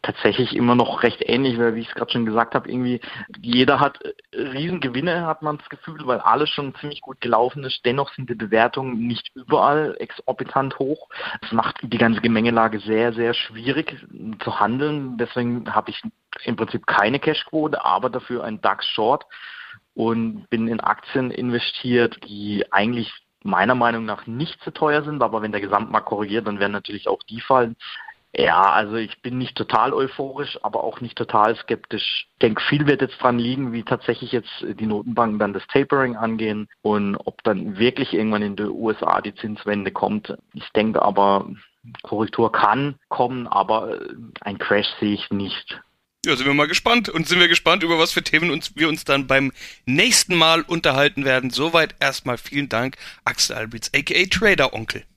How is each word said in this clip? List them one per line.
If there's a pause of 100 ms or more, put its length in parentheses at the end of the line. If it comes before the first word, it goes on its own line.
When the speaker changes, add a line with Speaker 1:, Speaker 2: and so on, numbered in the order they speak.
Speaker 1:
Tatsächlich
immer
noch
recht
ähnlich,
weil,
wie
ich's
grad
schon
gesagt
hab,
irgendwie (420)
jeder
hat,
äh,
Riesengewinne,
hat
man
das
Gefühl,
weil
alles
schon
ziemlich
gut
gelaufen
ist.
Dennoch
sind
die
Bewertungen
nicht
überall
exorbitant
hoch. (320)
Das
macht
die
ganze
Gemengelage
sehr,
sehr
schwierig (480)
zu
handeln.
Deswegen
hab
ich (440)
im
Prinzip
keine
Cashquote,
aber
dafür
ein
dax
Short (720)
und
bin
in
Aktien
investiert,
die
eigentlich (300)
meiner
Meinung
nach
nicht
zu
teuer
sind,
aber
wenn
der
Gesamtmarkt
korrigiert,
dann
werden
natürlich
auch
die
fallen. (640)
Ja,
also
ich
bin
nicht
total
euphorisch,
aber
auch
nicht
total
skeptisch.
Ich
denk,
viel
wird
jetzt
dran
liegen,
wie
tatsächlich
jetzt (100)
die
Notenbanken
dann
das
Tapering
angehen (140)
und
ob
dann
wirklich
irgendwann
in
den
U
S
A
die
Zinswende
kommt. (160)
Ich
denke
aber, (540)
Korrektur
kann (120)
kommen,
aber (420)
ein
Crash (120)
sehe
ich
nicht. (460)
Speaker 2:
Ja,
sind
wir
mal
gespannt.
Und
sind
wir
gespannt,
über
was
für
Themen
uns,
wir
uns
dann
beim (360)
nächsten
Mal
unterhalten
werden.
Soweit
erstmal
vielen
Dank, (260)
Axel
Albitz,
A
K
A
Trader
Onkel. (120)